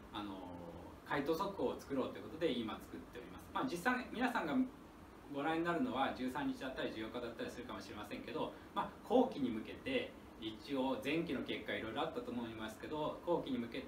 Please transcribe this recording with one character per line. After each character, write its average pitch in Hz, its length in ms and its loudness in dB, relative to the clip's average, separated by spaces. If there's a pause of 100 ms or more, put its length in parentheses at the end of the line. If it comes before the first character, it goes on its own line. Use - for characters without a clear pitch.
(120)
あ 107 100 -4
の 101 140 -4
ー、 - 0 - (720)
回 143 160 2
答 160 100 4
速 196 220 2
報 127 160 2
を - 80 -2
作 - 160 -2
ろ 120 120 2
う - 40 -4
と - 60 -8
い - 20 -6
う - 80 -8
こ - 80 -8
と - 80 -8
で、 156 80 6
今 117 240 0
作 - 220 -10
っ - 20 -6
て - 200 -10
お - 20 -10
り - 100 -12
ま - 80 -10
す。 - 140 -12
ま 190 100 2
あ、 - 80 2
実 170 60 0
際、 247 340 4
皆 247 160 2
さ - 160 2
ん - 20 0
が 285 80 2 (800)
ご 139 100 0
覧 160 160 4
に 165 40 4
な 170 80 4
る 160 100 4
の 117 140 2
は 127 160 4
十 127 160 0
三 135 240 2
日 127 80 -4
だ 139 80 -2
っ 131 80 -4
た - 80 0
り 113 80 0
十 107 80 -6
四 110 80 -2
日 120 140 -4
だ 120 80 -2
っ - 100 -8
た 123 60 0
り 120 40 -4
す 123 120 -8
る - 20 -6
か 113 80 -8
も 101 80 -4
し - 80 -10
れ 110 80 -8
ま 107 100 -6
せ - 120 -6
ん - 60 -6
け - 100 -6
ど、 - 180 0 (240)
ま - 160 0
あ、 - 160 -14
後 208 240 8
期 - 80 -4
に 123 100 4
向 107 120 0
け - 140 -6
て、 127 360 0 (300)
一 110 320 -4
応 131 320 4
前 156 160 4
期 156 160 0
の 104 80 -2
結 110 240 -4
果 107 80 2
い 104 80 -2
ろ 117 80 -4
い - 0 -
ろ 139 80 0
あ 156 80 0
っ - 80 -8
た - 20 -2
と 120 140 -4
思 117 160 -2
い - 80 -
ま 110 100 -4
す - 140 -8
け 110 80 -6
ど、 - 400 -2
後 151 160 6
期 139 80 0
に 120 80 2
向 117 80 -2
け 135 180 -4